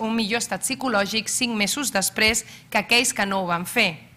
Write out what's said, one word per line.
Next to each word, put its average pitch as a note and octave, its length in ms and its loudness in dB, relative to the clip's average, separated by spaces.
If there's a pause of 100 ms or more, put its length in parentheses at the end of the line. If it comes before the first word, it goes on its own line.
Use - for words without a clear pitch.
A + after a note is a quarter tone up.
un A3 80 0
millor A3+ 300 0
estat F#3+ 180 -4
psicològic A3 720 0
cinc A#3+ 240 0
mesos G#3 380 0
després A3 480 2 (260)
que G#3+ 140 0
aquells A#3+ 340 2
que G#3 80 2
no G3 160 0
ho F3+ 80 -2
van F3 160 0
fer. F#3+ 300 2 (220)